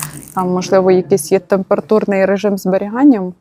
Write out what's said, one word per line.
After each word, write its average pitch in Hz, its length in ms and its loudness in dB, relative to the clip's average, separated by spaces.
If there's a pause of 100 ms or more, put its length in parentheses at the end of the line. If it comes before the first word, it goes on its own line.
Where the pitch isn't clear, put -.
(360)
Там, 185 140 -2
можливо, 185 420 2
якийсь 185 400 0
є 190 80 2
температурний 202 840 0
режим 196 320 0
зберігання, 202 840 0